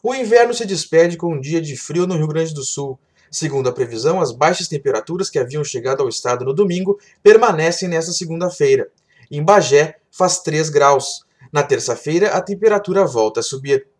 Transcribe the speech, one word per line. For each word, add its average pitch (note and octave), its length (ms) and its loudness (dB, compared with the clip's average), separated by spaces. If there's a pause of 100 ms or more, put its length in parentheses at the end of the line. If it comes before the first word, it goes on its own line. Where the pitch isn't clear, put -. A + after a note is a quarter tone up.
O B3 100 -2
inverno A#3+ 400 4
se A#3 120 -6
despede E3+ 500 0
com E3 200 -6
um C3+ 40 -8
dia D#3+ 220 -4
de C#3+ 160 -10
frio F3 280 -4
no F3+ 120 -4
Rio D#3 100 -2
Grande D#3 260 -4
do C#3 80 -10
Sul. C3+ 380 -8 (320)
Segundo C3+ 380 -2
a - 20 -2
previsão, B2 480 -2
as C3 140 -2
baixas E3 340 -2
temperaturas D3 640 -4
que D3+ 100 -2
haviam C#3 240 -4
chegado C3 380 -4
ao B2+ 80 0
estado B2 340 -4
no C3+ 100 -2
domingo F#3 460 0 (240)
permanecem F#3+ 640 6
nesta E3 240 -4
segunda-feira. E3 760 0 (420)
Em D3 100 -6
Bagé, D#3 580 4 (120)
faz F#3 280 -2
três D3+ 300 -4
graus. C#3+ 540 2 (260)
Na D3 140 0
terça-feira, D3 680 -2
a F#3 100 -2
temperatura G3 640 0
volta A2+ 340 0
a A2 40 -4
subir. C3+ 440 -2 (120)